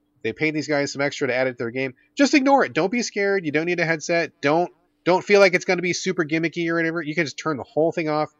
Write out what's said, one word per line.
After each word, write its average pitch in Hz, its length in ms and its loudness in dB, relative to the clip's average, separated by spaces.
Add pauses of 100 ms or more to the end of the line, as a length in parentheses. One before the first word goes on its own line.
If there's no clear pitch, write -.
(240)
They 113 100 -4
paid 156 220 -2
these 143 120 -4
guys 143 240 0
some 135 120 -4
extra 143 240 -2
to 123 80 0
add 131 100 2
it 131 60 -2
to 120 80 -10
their 120 100 -6
game. 131 240 -4 (220)
Just 277 180 2
ignore 277 320 4
it. 123 80 -6
Don't 165 180 0
be 240 120 -2
scared. 196 420 -2
You 147 60 -4
don't 156 160 0
need 175 120 0
a 170 60 0
headset. 165 460 -2 (100)
Don't, 170 300 2 (320)
don't 175 200 2
feel 202 160 6
like 190 140 6
it's 180 120 -2
gonna 175 180 0
be 175 100 -2
super 180 320 -4
gimmicky 165 420 -4
or 165 100 -2
whatever. 165 220 -2
You 151 140 -6
can 160 120 0
just 131 120 -10
turn 156 200 -4
the 123 60 -8
whole 160 280 0
thing 156 180 -2
off. 151 300 -2